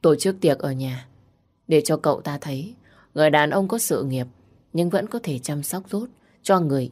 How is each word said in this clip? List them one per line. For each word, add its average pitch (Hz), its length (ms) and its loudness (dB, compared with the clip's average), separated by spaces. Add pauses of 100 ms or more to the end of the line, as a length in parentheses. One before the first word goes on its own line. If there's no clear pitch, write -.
tổ 156 140 6
chức 190 260 0
tiệc 156 180 4
ở 139 120 -4
nhà 131 360 -8 (600)
để 156 180 4
cho 156 120 2
cậu 151 240 0
ta 147 160 -6
thấy 147 380 -8 (380)
người 151 160 4
đàn 151 200 4
ông 196 180 0
có 226 100 -4
sự 151 260 -2
nghiệp 131 240 -4 (460)
nhưng 175 160 0
vẫn 202 180 -2
có 233 160 -8
thể 139 160 -6
chăm 147 240 -6
sóc 185 260 -8
tốt 220 180 -6 (360)
cho 190 160 4
người 139 320 0